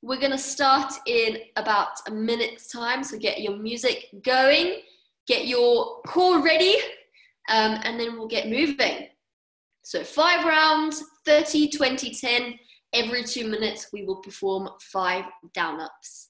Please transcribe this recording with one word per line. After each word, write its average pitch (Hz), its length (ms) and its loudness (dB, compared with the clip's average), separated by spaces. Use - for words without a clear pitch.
we're 262 200 -4
gonna 269 180 0
start 269 540 2
in 226 320 0
about 214 320 0
a 220 60 -8
minute's 220 560 -4
time. 240 340 -4
So 220 160 -8
get 220 220 -2
your 202 160 -4
music 233 540 -4
going, 285 600 4
get 233 220 0
your 240 540 2
core 359 380 4
ready, 330 360 4
um, 220 340 2
and 233 160 -6
then 233 180 -6
we'll 220 120 -10
get 226 200 -2
moving. 269 600 -2
So - 220 -6
five 339 400 2
rounds, 311 580 4
thirty, 302 420 4
twenty, 262 460 -2
ten. 240 460 -2
Every 233 300 0
two 226 240 -4
minutes, 214 420 -4
we 208 140 -12
will 190 120 -4
perform 190 520 -6
five 185 320 -2
down 160 260 -4
ups. - 500 -16